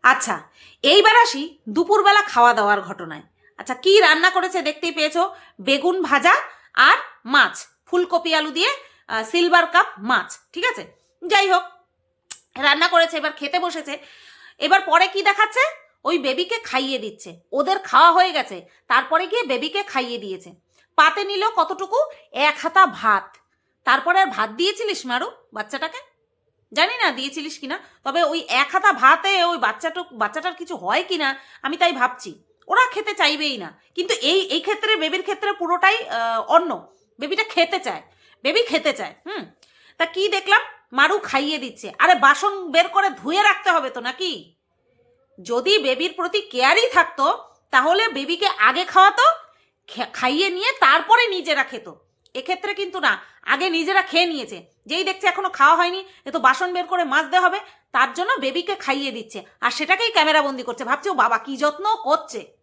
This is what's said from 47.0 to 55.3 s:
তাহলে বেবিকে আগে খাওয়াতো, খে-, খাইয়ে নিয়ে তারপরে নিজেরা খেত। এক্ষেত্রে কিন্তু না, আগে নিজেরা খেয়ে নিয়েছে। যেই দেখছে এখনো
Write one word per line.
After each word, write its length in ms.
তাহলে 360
বেবিকে 400
আগে 380
খাওয়াতো, 380
খে-, 260
খাইয়ে 360
নিয়ে 300
তারপরে 480
নিজেরা 360
খেত। 300
এক্ষেত্রে 380
কিন্তু 260
না, 200
আগে 280
নিজেরা 320
খেয়ে 240
নিয়েছে। 400
যেই 180
দেখছে 240
এখনো 220